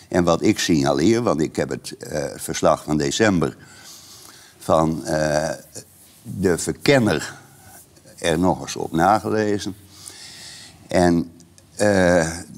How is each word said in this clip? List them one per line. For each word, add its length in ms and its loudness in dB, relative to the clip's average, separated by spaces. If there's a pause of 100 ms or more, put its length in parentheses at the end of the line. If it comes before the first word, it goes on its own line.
En 160 0
wat 180 2
ik 160 2
signaleer, 640 2
want 180 0
ik 160 -2
heb 120 -2
het, 280 -10
eh, 280 -8 (120)
verslag 480 0
van 120 -2
december 600 0 (1000)
van, 460 0
eh, 460 -2 (720)
de 360 -2
verkenner 760 0 (840)
er 200 0
nog 220 0
eens 160 -10
op 160 -8
nagelezen. 840 0 (1120)
En, 420 2 (460)
eh, 600 2 (200)